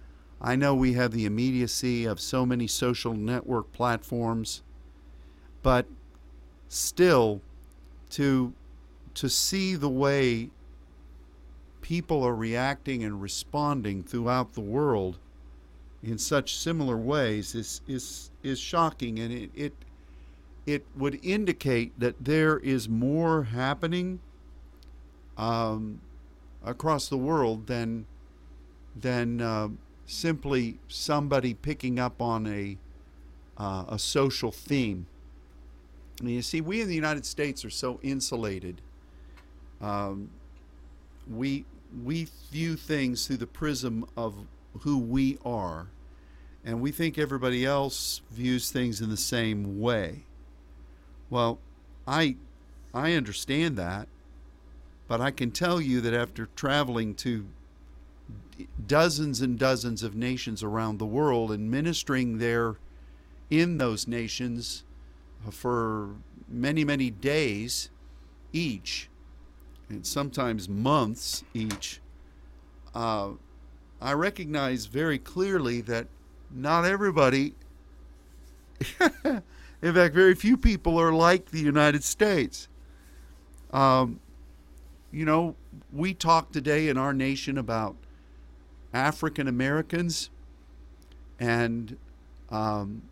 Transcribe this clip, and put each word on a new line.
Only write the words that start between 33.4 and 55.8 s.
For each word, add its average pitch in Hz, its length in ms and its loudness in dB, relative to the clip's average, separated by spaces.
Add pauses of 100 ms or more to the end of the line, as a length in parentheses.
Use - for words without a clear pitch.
uh, 95 320 -4
a 107 100 -4
social 131 520 0
theme. 107 540 -2 (1160)
I 120 40 -6
mean, 120 100 -2
you 123 80 -2
see, 160 180 -2
we 185 180 -2
in 220 80 -2
the 175 80 -2
United 151 300 0
States 147 400 -4
are 104 60 -10
so 127 320 -4
insulated. 113 800 -4 (1000)
Um, 101 480 -4 (1000)
we, 135 380 -4 (380)
we 156 240 -4 (240)
view 160 260 -2
things 135 480 -2
through 135 120 -2
the 113 100 -6
prism 123 580 -4 (100)
of 107 300 -6 (360)
who 143 180 2
we 135 440 2
are, 92 440 -4 (760)
and 117 160 -4
we 139 120 -2
think 160 260 -2
everybody 127 480 0
else 139 560 -2 (100)
views 123 400 0
things 120 300 -2
in 113 80 -2
the 107 80 -2
same 104 640 -2
way. 107 420 0 (1040)
Well, 117 300 0 (480)
I, 143 300 2 (560)
I 151 200 0
understand 139 640 0
that, 92 300 -4 (1000)
but 117 120 0
I 135 120 0
can 127 200 -2
tell 175 300 0